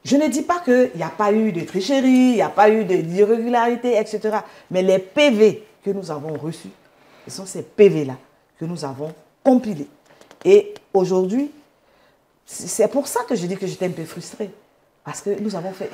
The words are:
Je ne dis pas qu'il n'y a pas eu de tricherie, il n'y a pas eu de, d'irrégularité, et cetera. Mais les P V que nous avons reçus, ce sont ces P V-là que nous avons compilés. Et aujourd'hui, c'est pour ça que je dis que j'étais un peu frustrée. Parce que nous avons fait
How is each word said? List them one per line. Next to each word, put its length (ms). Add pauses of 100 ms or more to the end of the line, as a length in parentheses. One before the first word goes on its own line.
Je 120
ne 120
dis 140
pas 200
qu'il 340
n'y 80
a 60
pas 220
eu 200
de 100
tricherie, 480
il 240
n'y 80
a 80
pas 220
eu 140
de, 100
d'irrégularité, 1000
et 120
cetera. 360 (280)
Mais 100
les 160
P 320
V 380 (160)
que 80
nous 180
avons 240
reçus, 380 (560)
ce 80
sont 100
ces 160
P 280
V-là 260 (420)
que 80
nous 180
avons 300 (300)
compilés. 440 (560)
Et 300 (200)
aujourd'hui, 580 (920)
c'est 420
pour 200
ça 120 (100)
que 60
je 100
dis 120
que 100
j'étais 180
un 60
peu 140
frustrée. 440 (540)
Parce 180
que 180
nous 160
avons 160
fait 220